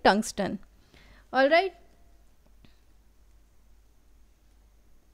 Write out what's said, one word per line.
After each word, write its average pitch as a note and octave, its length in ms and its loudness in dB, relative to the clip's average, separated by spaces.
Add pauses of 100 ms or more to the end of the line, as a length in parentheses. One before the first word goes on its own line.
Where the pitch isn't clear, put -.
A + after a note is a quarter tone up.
टंगस्टन। G3+ 540 -2 (760)
ऑलराइट, E4 400 2 (3500)